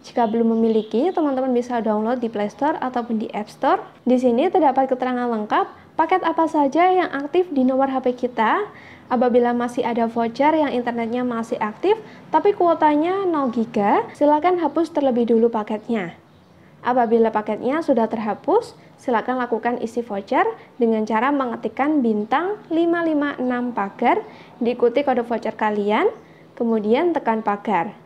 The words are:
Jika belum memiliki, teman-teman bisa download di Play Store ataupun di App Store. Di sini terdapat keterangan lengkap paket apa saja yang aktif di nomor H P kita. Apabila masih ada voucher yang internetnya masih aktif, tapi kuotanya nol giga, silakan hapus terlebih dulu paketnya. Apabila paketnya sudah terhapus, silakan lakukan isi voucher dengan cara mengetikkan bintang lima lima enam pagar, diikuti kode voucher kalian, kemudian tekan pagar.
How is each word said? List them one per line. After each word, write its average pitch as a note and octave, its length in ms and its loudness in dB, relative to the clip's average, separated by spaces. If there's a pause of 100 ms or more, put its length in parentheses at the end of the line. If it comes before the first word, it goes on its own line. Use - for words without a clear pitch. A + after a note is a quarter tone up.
Jika - 240 -2
belum A3+ 320 0
memiliki, A3+ 560 0
teman-teman C4+ 400 -2
bisa A#3+ 320 -2
download A3 400 -2
di A3+ 80 -4
Play G#3 160 -4
Store C#4 320 -2
ataupun A#3+ 400 -4
di - 160 -8
App G#3 160 -8
Store. D#4 320 0 (240)
Di B3+ 80 4
sini B3 320 2
terdapat C#4 400 2
keterangan B3+ 400 -2
lengkap A#3 400 -2 (320)
paket F4+ 240 2
apa E4 240 2
saja D4+ 400 2
yang F#4 240 2
aktif D4 400 -2
di C4+ 80 0
nomor C4 320 2
H C4 80 -2
P B3 160 0
kita. B3 480 0 (460)
Apabila A#3+ 400 4
masih A#3+ 320 -2
ada A#3 240 0
voucher A#3 480 0
yang D4+ 160 2
internetnya A#3+ 560 -4
masih A3+ 320 -4
aktif, E4+ 400 0 (320)
tapi G4+ 240 2
kuotanya E4 720 2
nol D4 240 0
giga, A3+ 640 0
silakan D4+ 480 2
hapus D#4+ 320 -2
terlebih B3 320 2
dulu A#3 240 4
paketnya. G#3+ 640 -6 (720)
Apabila A#3 480 4
paketnya A3 480 -2
sudah A3+ 240 2
terhapus, A3+ 720 -2 (240)
silakan B3+ 400 -2
lakukan A#3 400 -2
isi A#3 240 -6
voucher B3 400 0 (320)
dengan A3+ 320 2
cara A#3 240 2
mengetikkan B3+ 720 -2
bintang C4 640 -2
lima E4+ 320 2
lima D4 320 0
enam B3 400 -4
pagar, A#3 480 0 (400)
diikuti A#3+ 400 2
kode B3 240 0
voucher A3 320 -6
kalian, G#3+ 480 0 (480)
kemudian A#3 560 0
tekan A#3+ 320 -2
pagar. G3+ 640 -2